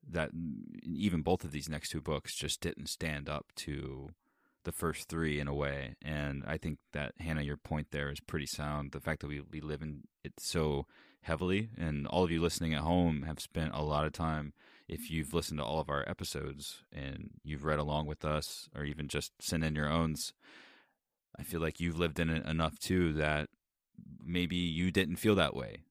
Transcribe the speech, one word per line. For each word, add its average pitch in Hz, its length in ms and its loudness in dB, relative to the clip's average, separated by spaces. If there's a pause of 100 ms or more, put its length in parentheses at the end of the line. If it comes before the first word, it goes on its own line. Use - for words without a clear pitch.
that 85 220 0 (520)
even 87 400 2
both 87 220 4
of 73 80 -6
these 73 160 -4
next 76 220 -4
two 80 100 -2
books 71 340 -2
just - 260 -4
didn't 82 280 -4
stand 73 400 -4
up 76 180 -4 (100)
to 69 540 -6 (540)
the 85 80 -4
first - 360 -2
three 80 320 2
in 71 80 -2
a 71 60 -2
way. 69 480 -2
And 71 440 -4
I 78 100 -2
think 78 220 -4 (140)
that, 73 260 -4
Hannah, 80 240 -2
your 71 160 -2
point 76 320 -4
there 71 200 -2
is 71 100 -8
pretty 73 260 -4
sound. 73 460 -4
The 69 80 -8
fact 80 200 -2
that 71 80 -6
we, 71 120 -6
we 80 200 -10
live 76 220 -4
in 76 200 -8 (220)
it 71 140 -10
so 76 480 2 (360)
heavily, 92 540 2
and 73 300 0
all 90 180 6
of 85 60 2
you 82 100 4
listening 82 340 2
at 73 60 0
home 82 420 4
have 78 180 -4
spent - 340 -2
a 76 80 0
lot 76 240 4
of 76 60 -2
time, 78 420 -2 (340)
if 80 220 -6
you've 78 240 0
listened 82 260 0
to 67 40 0
all 76 160 0
of 78 100 -2
our 71 180 0
episodes 71 720 -6 (100)
and 69 380 -8 (140)
you've 73 200 -4
read 76 140 4
along 73 280 2
with 76 180 -6
us 76 500 -2
or 73 100 -4
even 73 240 -4
just 71 320 -2
sent 82 240 0
in 78 100 2
your 76 140 2
owns, 80 440 2 (1080)
I - 40 -8
feel - 180 -4
like 80 200 0
you've 85 180 0
lived 85 200 2
in 82 100 4
it 80 180 2
enough 80 320 2
too 90 360 4
that 76 340 2 (760)
maybe 87 320 2
you 87 340 2
didn't 90 260 4
feel 107 200 6
that 80 180 4
way 58 360 -6